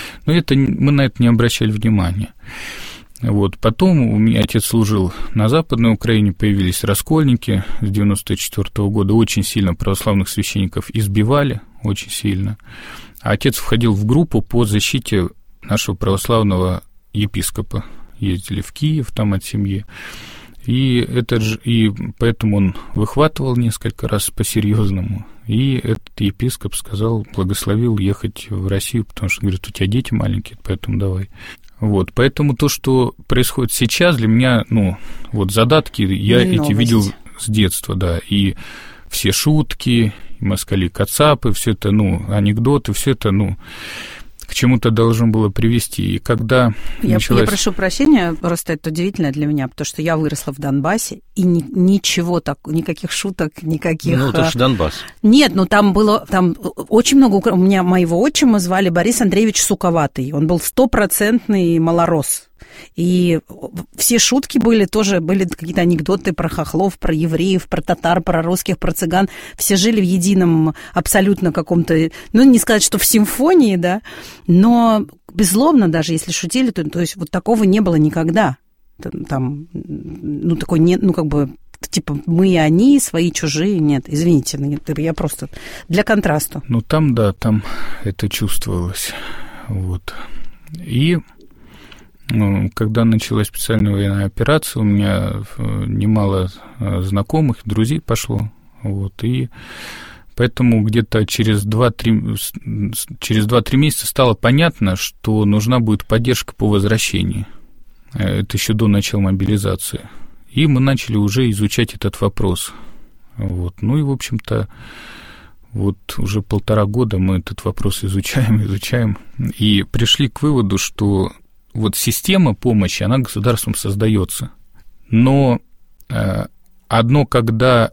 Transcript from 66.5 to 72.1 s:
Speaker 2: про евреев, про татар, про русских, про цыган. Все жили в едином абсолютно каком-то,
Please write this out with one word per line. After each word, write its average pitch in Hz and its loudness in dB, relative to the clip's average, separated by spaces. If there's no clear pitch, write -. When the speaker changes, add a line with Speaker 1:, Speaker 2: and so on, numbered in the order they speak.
Speaker 2:
про 180 -2
евреев, 165 0
про 170 -4
татар, 175 0
про 165 0
русских, 175 -2
про 160 -2
цыган. 180 0
Все - 0
жили 214 2
в - 4
едином 175 2
абсолютно 185 2
каком-то, 160 0